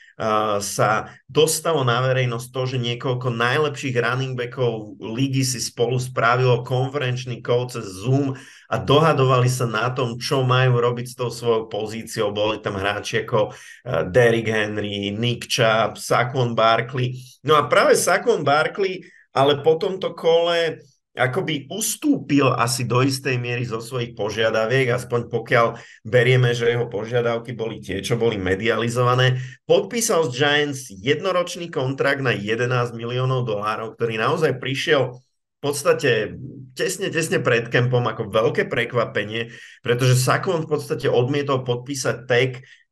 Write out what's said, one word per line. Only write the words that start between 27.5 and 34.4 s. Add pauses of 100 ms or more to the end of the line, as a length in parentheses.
boli
tie,
čo
boli
medializované. (240)
Podpísal
s
Giants
jednoročný
kontrakt
na
jedenásť
miliónov
dolárov,
ktorý
naozaj